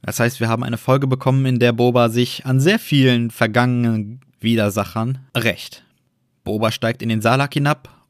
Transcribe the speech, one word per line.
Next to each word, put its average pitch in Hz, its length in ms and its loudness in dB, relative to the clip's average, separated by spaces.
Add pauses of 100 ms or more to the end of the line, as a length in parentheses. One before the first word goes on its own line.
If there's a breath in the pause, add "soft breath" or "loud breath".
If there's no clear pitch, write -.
Das - 160 -8
heißt, 120 200 0
wir 113 100 -2
haben 117 140 -2
eine 120 140 -4
Folge 139 300 0
bekommen, 131 400 0
in 127 100 0
der 120 160 4
Boba 120 360 2
sich 120 360 -2
an 131 140 2
sehr 180 180 4
vielen 127 540 2
vergangenen 120 880 0 (180)
Widersachern 113 840 -2 (100)
rächt. - 480 -6 (600)
Boba 110 280 -2
steigt 117 300 -4
in 113 80 -4
den 110 120 0
Salak 131 320 0
hinab 147 360 -2 (200)